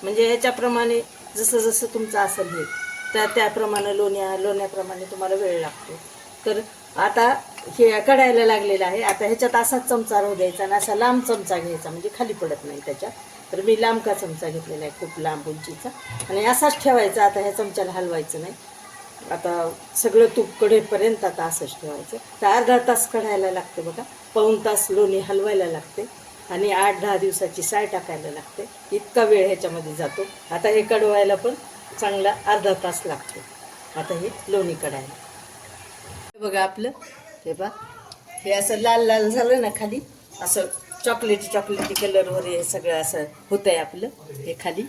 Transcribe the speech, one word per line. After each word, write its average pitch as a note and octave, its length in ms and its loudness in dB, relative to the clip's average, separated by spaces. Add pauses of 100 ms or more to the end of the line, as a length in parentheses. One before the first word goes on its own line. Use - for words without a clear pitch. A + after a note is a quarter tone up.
म्हणजे G#3+ 240 2
ह्याच्याप्रमाणे A#3 720 2 (360)
जसं A3 220 2
जसं A3+ 360 2
तुमचं A3 260 -2
असेल G3 280 0
हे, E3 160 -6 (500)
त्या, G#3+ 120 2
त्याप्रमाणे G#3 720 0
लोण्या, G3 400 0
लोण्याप्रमाणे F#3+ 680 -4
तुम्हाला F#3+ 300 -2
वेळ F#3 260 0
लागतो. D#3 320 -10 (520)
तर G#3+ 140 0 (360)
आता G#3+ 320 2 (420)
हे A3+ 300 6
कढायला B3 460 6
लागलेलं G3+ 400 4
आहे. G3 160 -2
आता A#3+ 240 0
ह्याच्यात A#3+ 300 2
असाच B3 320 2
चमचा A3+ 340 2
राहू G3+ 140 0
द्यायचा F#3 280 0
आणि G3 100 -2
असा G#3 220 0
लांब B3 280 4
चमचा G3 340 -2
घ्यायचा, E3 320 -6
म्हणजे F3 280 -8
खाली A3+ 160 -2
पडत D3+ 300 -6
नाही C#3+ 220 -12
त्याच्यात. - 260 -8 (400)
तर F#3+ 100 -4
मी A3 200 4
लांब A3+ 200 2
का G#3 120 0
चमचा E3 360 -6
घेतलेला D#3 360 -8
आहे, D3 140 -12
खूप D#3+ 200 -12
लांब D#3 280 -4
उंचीचा, D#3 420 -10 (400)
आणि G3 160 0
असाच C4+ 380 2
ठेवायचा. A3 420 4
आता G3+ 140 4
ह्या G3+ 120 0
चमच्याला F#3+ 400 -4
हलवायचं E3+ 500 -4
नाही. F#3 120 -10 (800)
आता E3+ 400 -2 (240)
सगळं A3+ 300 6 (100)
तूप G#3 140 0 (120)
कढेपर्यंत G#3+ 640 4
आता E3 180 -2
असंच D#3+ 380 -6
ठेवायचं. D3+ 360 -10 (240)
तर G#3 60 4
अर्धा A#3+ 300 6 (100)
तास A#3+ 240 2
कढायला G#3 400 0
लागते F3+ 300 -8
बघा, E3 220 -8 (320)
पाऊण A3 200 6 (100)
तास G#3 240 2
लोणी G3 300 4
हलवायला G3 460 0
लागते E3 400 -6 (440)
आणि F#3+ 220 0
आठ F#3+ 300 2
दहा G3+ 160 0
दिवसाची F#3 440 -2
साय G#3 240 -2
टाकायला E3 460 -8
लागते, D3+ 340 -12 (260)
इतका G#3 320 0
वेळ G#3 220 6
ह्याच्यामध्ये E3+ 500 -2
जातो. E3 300 -4 (260)
आता E3+ 180 2
हे G#3+ 120 6
कढवायला G#3 540 4
पण A3+ 180 -2 (460)
चांगला G3 340 0 (120)
अर्धा G3+ 280 2 (100)
तास F3 220 -4
लागतो. - 340 -8 (600)
आता E3+ 180 -4
हे F#3 120 -4 (180)
लोणी F#3+ 260 0
कढायला C#3 540 -10 (1120)
बघा G3 240 0
आपलं, G#3+ 260 -4 (560)
हे A#4+ 80 -6
बघा, F#4 160 -6 (760)
हे G3 80 -2
असं G3+ 260 0
लाल A#3 280 4
लाल A3 240 4
झालं B3 320 4
ना A3 160 0
खाली, A3 220 -6 (420)
असं F#3 240 0 (400)
चॉकलेटी, A#3 420 0
चॉकलेटी G3+ 460 -4
कलरवर F#3 520 2
हे F3 180 -2
सगळं E3+ 380 -2
असं D#3 220 -4 (260)
होतंय G3 260 2
आपलं F3 320 -4 (240)
हे C#3 280 -10
खाली. F3 300 -6